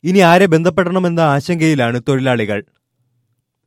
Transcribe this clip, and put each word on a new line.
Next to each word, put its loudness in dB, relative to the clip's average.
ഇനി 0
ആരെ 6
ബന്ധപ്പെടണമെന്ന -2
ആശങ്കയിലാണ് 0
തൊഴിലാളികൾ. -2